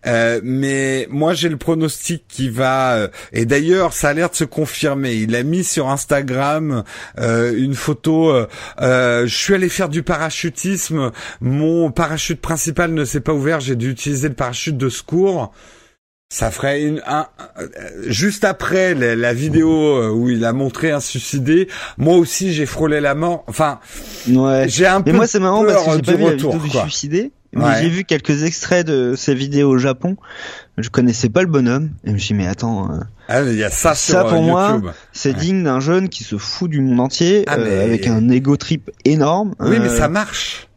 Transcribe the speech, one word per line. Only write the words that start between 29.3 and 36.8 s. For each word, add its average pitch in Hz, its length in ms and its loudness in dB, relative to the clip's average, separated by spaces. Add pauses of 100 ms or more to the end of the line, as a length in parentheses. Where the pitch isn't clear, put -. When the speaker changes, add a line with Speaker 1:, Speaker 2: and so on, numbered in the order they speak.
Speaker 2:
vidéos 143 360 2
au 131 80 6
Japon. 135 400 0 (580)
Je 110 140 -4
connaissais 123 400 2
pas 135 100 2
le 185 80 2
bonhomme 143 440 2 (120)
et - 40 -6
je 110 40 0
me 101 60 0
suis 98 160 -2
dit, « - 80 -
Mais 92 40 0
attends, 98 460 -4
euh, 80 60 -4 (300)
Speaker 1:
Ah, 123 120 0
mais 131 140 0
il 107 40 0
y 107 60 0
a 101 60 -2
ça 160 240 0
Speaker 2:
ça, 180 260 2
Speaker 1:
sur, 190 60 4
Speaker 2:
pour 170 160 4
Speaker 1:
euh, - 0 -
Speaker 2:
moi, 180 320 4
Speaker 1:
YouTube. 90 160 -4 (240)
Speaker 2:
c'est - 160 -2
Speaker 1:
Ouais. 135 100 -4
Speaker 2:
digne 180 240 0
d'un 131 160 0
jeune 180 300 0
qui - 140 -14
se 110 120 -8
fout - 340 -6
du 147 120 0